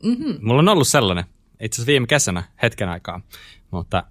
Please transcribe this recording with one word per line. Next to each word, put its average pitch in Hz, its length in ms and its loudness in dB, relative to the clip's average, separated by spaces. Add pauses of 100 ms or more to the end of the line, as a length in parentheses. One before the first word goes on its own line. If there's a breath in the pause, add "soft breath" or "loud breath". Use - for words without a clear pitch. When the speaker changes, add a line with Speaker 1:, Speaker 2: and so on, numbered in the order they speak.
Speaker 1:
Mhm. 247 280 -2 (160)
Speaker 2:
mulla 123 120 4
on 170 100 6
ollut 175 200 4
sellainen 92 360 2 (360)
itse 113 160 -8
asiassa 117 140 -6
viime 131 160 2
kesänä 110 360 0 (200)
hetken 107 260 -2
aikaa, 87 320 -8 (500 loud breath)
mutta 87 400 -4